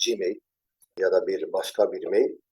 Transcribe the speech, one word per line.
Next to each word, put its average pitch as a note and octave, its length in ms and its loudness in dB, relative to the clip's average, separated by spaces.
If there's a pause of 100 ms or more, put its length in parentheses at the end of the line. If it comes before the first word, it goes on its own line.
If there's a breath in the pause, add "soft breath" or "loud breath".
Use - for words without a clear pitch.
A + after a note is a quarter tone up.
Gmail G2+ 320 -2 (600)
ya F#2 140 2
da F2+ 140 2
bir F#2+ 260 -4
başka G2 400 0
bir F#2 140 -8
mail. G#2 300 2 (160)